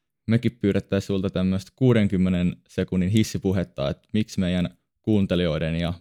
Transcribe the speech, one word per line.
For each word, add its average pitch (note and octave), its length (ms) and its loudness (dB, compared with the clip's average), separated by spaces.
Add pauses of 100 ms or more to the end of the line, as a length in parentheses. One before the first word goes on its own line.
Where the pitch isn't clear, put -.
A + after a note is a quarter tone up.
(280)
mekin A2+ 240 2
pyydettäisiin G2 560 0
sulta F#2+ 220 -2
tämmöistä F#2 460 -2
kuudenkymmenen F#2+ 800 2 (140)
sekunnin F#2 400 -2
hissipuhetta, F#2+ 800 -2
että - 240 -10
miksi G#2+ 260 -2
meidän F2+ 300 0 (320)
kuuntelijoiden F2 720 0
ja E2+ 260 -2